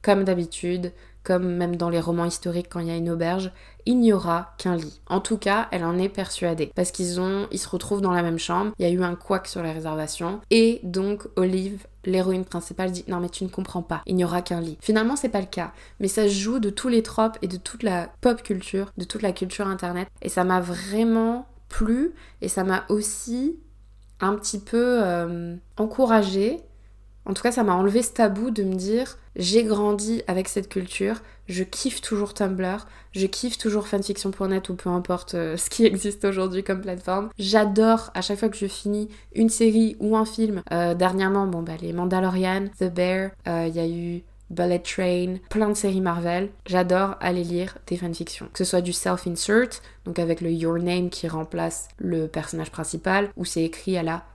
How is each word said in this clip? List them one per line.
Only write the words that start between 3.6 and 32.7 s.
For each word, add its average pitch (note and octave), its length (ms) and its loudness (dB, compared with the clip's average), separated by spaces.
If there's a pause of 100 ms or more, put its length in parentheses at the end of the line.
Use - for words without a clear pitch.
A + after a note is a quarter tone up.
il B3 160 4
n'y A3+ 140 8
aura F3 420 0
qu'un F3+ 200 0
lit. D#3 320 -8
En F#3+ 120 2
tout A3 160 -2
cas, G#3+ 360 0
elle F3 120 -2
en E3+ 140 0
est F#3+ 100 2
persuadée, F3 680 -2
parce F3+ 160 0
qu'ils F3 300 -4
ont, G3 300 -2
ils F#3+ 80 -6
se - 100 -6
retrouvent G3 320 -2
dans G3 120 2
la F3 100 2
même E3 160 0
chambre, F#3 400 -2
il F3+ 80 0
y - 20 4
a E3+ 40 2
eu F3+ 100 2
un F3 120 0
couac F#3 320 -4
sur F3 160 -6
les D#3+ 100 -4
réservations, D#3+ 680 -6 (100)
et A3+ 340 6
donc F#3+ 520 -4
Olive, F#3 500 0 (200)
l'héroïne F#3 400 2
principale, F#3 460 -6
dit : « F3+ 160 -8
Non F3+ 120 -2
mais F3 80 -4
tu - 160 -6
ne F#3 60 -6
comprends F#3 320 -6
pas, D#3+ 240 -6
il F#3 100 0
n'y F3+ 80 4
aura F3 160 0
qu'un F3 220 -4
lit. » D#3+ 180 -8
Finalement, A3 360 2
c'est C4+ 120 -2
pas G#3+ 120 0
le F#3 60 -6
cas, E3+ 260 -6 (280)
mais G3 80 0
ça G#3 200 2
joue G3+ 320 0
de G3+ 100 2
tous B3+ 180 -4
les A#3 140 6
tropes A3 400 0
et G3 60 -4
de F3+ 100 -6
toute - 240 -12
la F3+ 260 0 (140)
pop A#3+ 200 4
culture, G3 540 -4
de F3+ 80 -6
toute G#3 160 -8
la G3+ 120 0
culture F#3+ 340 -4
internet, F3+ 420 -4 (140)
et - 80 -4
ça F3+ 140 2
m'a F#3 160 4
vraiment A3+ 840 0 (220)
plu, B3 460 2 (260)
et - 80 -4
ça F#3 160 -2
m'a F#3 240 0
aussi B3 680 -2 (640)
un G3 140 2
petit G#3 240 -6
peu, A#3+ 440 2
euh, E3+ 540 -2 (200)
encouragée. G#3+ 840 4 (680)
En F#3+ 80 -2
tout - 80 -8
cas, A#3+ 100 2
ça A#3+ 100 2
m'a G3 120 4
enlevé G3+ 280 4
ce A#3 100 -2
tabou A3 380 2
de G#3+ 120 -2
me F#3+ 120 0
dire : « G#3 440 -2 (180)
J'ai F#3 260 4
grandi G#3 680 2
avec F#3 200 0
cette G3 220 -4
culture, G3 460 -2 (300)
je F#3 160 -2
kiffe - 380 -4
toujours G#3 320 -2
Tumblr, F#3 540 -2 (260)